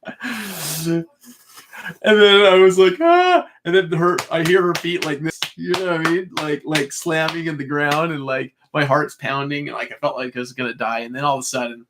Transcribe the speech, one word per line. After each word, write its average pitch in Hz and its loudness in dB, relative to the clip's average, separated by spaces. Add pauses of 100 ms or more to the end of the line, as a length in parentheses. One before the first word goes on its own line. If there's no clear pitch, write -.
<laughs> 170 -6 (960)
And 214 4
then 202 8
I 185 8
was 190 6
like, 185 6
Ah! 349 4 (180)
And 170 -4
then 180 2
her, 170 0 (140)
I 165 -2
hear 180 4
her 175 0
feet 170 -4
like 147 -4
this, 160 -6 (180)
you 175 -6
know 180 -2
what 160 -2
I 160 2
mean? 180 -2
Like, 151 -4
like, 147 -2
slamming 160 -4
in 160 -6
the 143 -8
ground, 147 -2
and, 143 -8
like, 131 -6 (180)
my 151 0
heart's 143 0
pounding, 143 -6
and, 120 -10
like, 120 -10
I 110 -16
felt 147 -4
like 123 -8
I 123 -8
was 123 -10
gonna 123 -6
die. 113 -4
And 117 -12
then 135 -8
all 143 0
of 135 -6
a 127 -12
sudden 120 -8